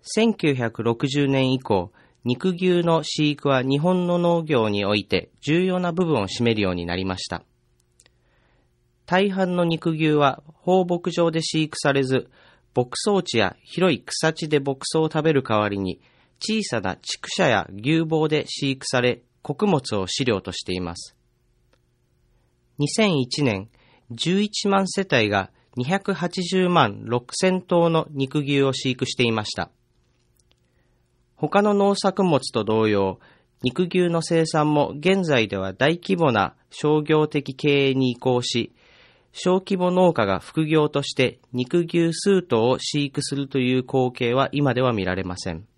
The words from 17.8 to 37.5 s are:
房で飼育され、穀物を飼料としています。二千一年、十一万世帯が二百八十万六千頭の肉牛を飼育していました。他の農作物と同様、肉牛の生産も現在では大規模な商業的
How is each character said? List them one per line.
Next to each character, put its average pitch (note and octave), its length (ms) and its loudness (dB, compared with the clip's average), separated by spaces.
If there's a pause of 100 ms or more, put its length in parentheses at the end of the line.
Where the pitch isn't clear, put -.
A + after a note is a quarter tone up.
房 D#3 260 0
で D3+ 200 -2
飼 - 240 -4
育 C3+ 160 -8
さ B2+ 140 0
れ、 B2 200 0 (200)
穀 F3+ 260 -2
物 D3+ 280 0
を F#2+ 120 -2
飼 - 180 -4
料 G#2+ 160 0
と F#2 100 -10
し - 120 -10
て F#2 100 -6
い F2+ 80 -4
ま E2+ 140 -8
す。 - 200 -20 (1600)
二 D3 100 0
千 G3 320 2
一 C3 240 -2
年、 G#2+ 260 -2 (420)
十 E3+ 300 0
一 G#3 260 -4
万 G3 200 2
世 F#3+ 240 -4
帯 A2+ 180 2
が G2 220 0 (240)
二 B2 100 -4
百 G3 280 -2
八 F3 280 -4
十 F3+ 260 0
万 A2+ 380 2
六 A#2 300 -4
千 F#3 260 0
頭 E3+ 280 2
の D#3+ 220 0
肉 C3+ 280 -4
牛 C#3+ 240 0
を C3+ 100 2
飼 C3 180 -4
育 B2+ 140 -4
し - 100 -8
て B2+ 80 0
い A#2 80 2
ま G#2+ 140 -4
し - 100 -10
た。 F2 160 -6 (1600)
他 F3 260 0
の G#3 120 2
農 G3+ 220 2
作 G3 280 -2
物 D#3 280 0
と A2+ 120 -2
同 A2 240 2
様、 G2 320 0 (440)
肉 B2+ 200 -2
牛 F3 260 0
の E3 120 0
生 E3 240 0
産 D3+ 280 2
も D3 240 2
現 F#3 260 2
在 C3 240 2
で G2+ 100 -4
は F#2+ 160 -6
大 C#3+ 220 2
規 - 200 -2
模 D#3+ 160 2
な G2+ 240 0 (140)
商 D3+ 340 0
業 D3+ 240 2
的 C#3 280 -6